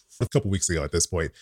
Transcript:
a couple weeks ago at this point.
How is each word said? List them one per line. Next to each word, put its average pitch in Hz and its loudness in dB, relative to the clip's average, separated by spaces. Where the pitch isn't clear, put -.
a 123 0
couple 104 0
weeks 95 0
ago 80 0
at 73 -4
this - 2
point. 82 -2